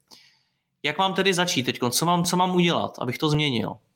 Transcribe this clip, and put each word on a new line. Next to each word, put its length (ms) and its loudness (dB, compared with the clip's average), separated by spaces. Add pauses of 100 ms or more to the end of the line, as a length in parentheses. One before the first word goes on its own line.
(840)
Jak 160 -4
mám 160 0
tedy 200 2
začít 280 0
teďkon? 280 -2
Co 160 0
mám, 180 2
co 120 0
mám 180 2
udělat, 440 2
abych 200 -6
to 100 0
změnil? 480 0 (200)